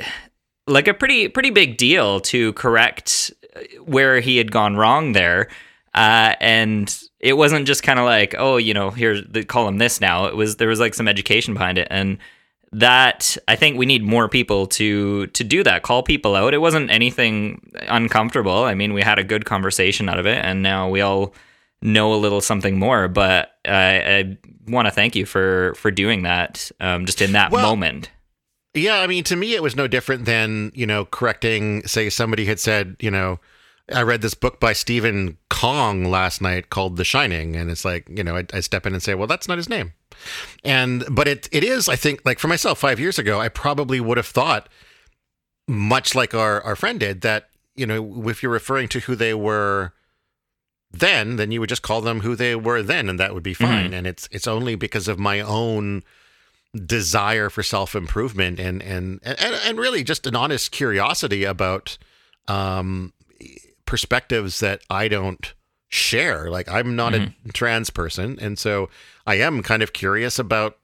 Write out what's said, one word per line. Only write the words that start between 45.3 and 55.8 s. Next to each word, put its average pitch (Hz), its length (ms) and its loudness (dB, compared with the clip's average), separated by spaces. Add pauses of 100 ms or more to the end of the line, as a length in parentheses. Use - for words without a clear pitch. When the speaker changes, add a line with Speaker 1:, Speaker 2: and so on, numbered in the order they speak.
Speaker 2:
much 110 460 0
like 127 200 0
our, 107 280 0
our 107 140 -4
friend 226 220 -4
did, 101 220 -4
that, 107 300 -2 (240)
you 135 120 -6
know, 110 420 -6
if 113 140 -6
you're 123 100 -2
referring 127 360 -2
to 123 120 -4
who 127 140 -6
they 113 200 0
were 104 580 -2 (960)
then, 131 460 0
then 107 140 -2
you 117 100 -4
would 110 80 -4
just 120 140 -6
call 113 180 -2
them 113 200 -4
who 117 160 -4
they 123 180 -2
were 113 280 -2
then, 127 260 -2
and 92 100 -4
that 95 160 -2
would 90 80 -8
be 92 120 -6
fine. 113 320 0
Speaker 1:
Mm-hmm. 90 80 -8
Speaker 2:
And 92 120 -8
it's, - 240 -10
it's - 160 -8
only 117 300 -2
because 101 320 -6
of 98 100 -4
my 101 220 -2
own 104 640 -4 (840)